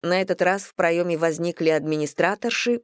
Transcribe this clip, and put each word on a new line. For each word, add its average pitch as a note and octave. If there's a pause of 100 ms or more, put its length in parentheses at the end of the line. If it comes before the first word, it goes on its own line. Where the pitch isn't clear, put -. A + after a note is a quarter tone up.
на F3+
этот F#3
раз F#3+
в -
проёме F3
возникли E3
администраторши, E3+